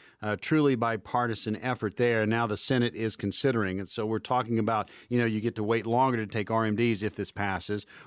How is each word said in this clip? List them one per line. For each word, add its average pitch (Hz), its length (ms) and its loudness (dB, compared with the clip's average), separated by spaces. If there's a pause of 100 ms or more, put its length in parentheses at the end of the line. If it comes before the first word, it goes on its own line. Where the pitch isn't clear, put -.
(220)
Uh, 107 180 -2
truly 147 360 4
bipartisan 117 840 -2
effort 120 400 -4
there. 117 280 4
Now 113 220 2
the 104 100 -2
Senate 120 380 2
is 110 200 -2
considering 101 640 0
it. 92 80 -8
So 110 180 -6
we're 110 140 -2
talking 120 400 0
about, 110 300 0 (200)
you 120 100 2
know, 120 60 4
you 110 140 0
get 113 160 -2
to 107 80 -4
wait 110 220 0
longer 123 320 2
to 107 100 -4
take 104 220 -4
R 113 160 2
M 107 100 0
Ds 110 280 2
if 101 120 -2
this 101 160 -6
passes. 101 540 -4 (220)